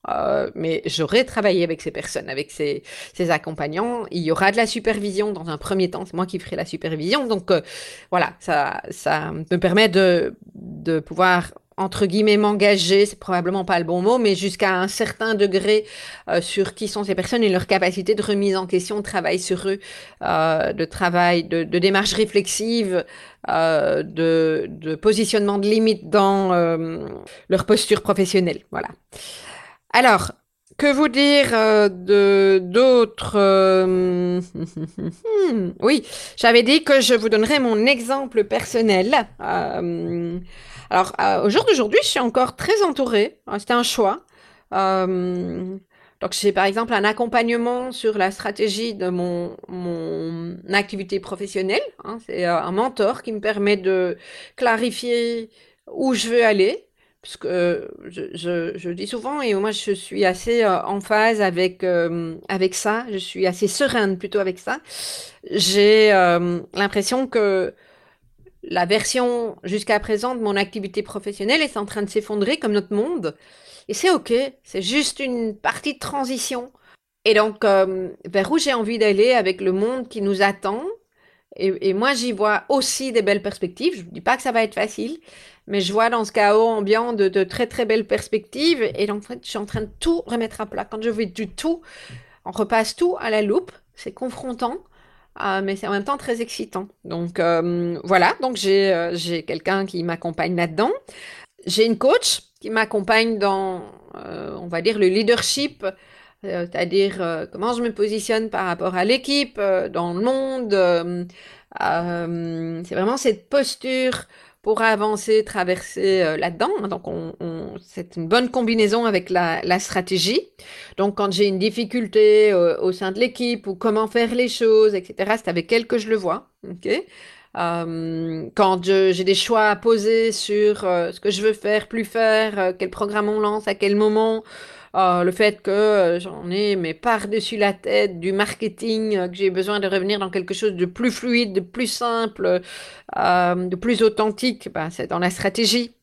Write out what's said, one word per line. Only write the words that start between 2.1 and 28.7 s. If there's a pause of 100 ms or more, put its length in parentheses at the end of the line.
avec
ces, (300)
ces
accompagnants.
Il
y
aura
de
la
supervision
dans
un
premier
temps,
c'est
moi
qui
ferai
la
supervision.
Donc,
euh, (500)
voilà,
ça, (100)
ça
me
permet
de, (180)
de
pouvoir, (240)
entre
guillemets,
m'engager,
c'est
probablement
pas
le
bon
mot,
mais
jusqu'à
un
certain
degré, (460)
euh,
sur
qui
sont
ces
personnes
et
leur
capacité
de
remise
en
question,
de
travail
sur
eux, (420)
euh,
de
travail,
de,
de
démarche
réflexive, (460)
euh,
de,
de
positionnement
de
limites
dans,
euh, (440)
leur
posture
professionnelle. (100)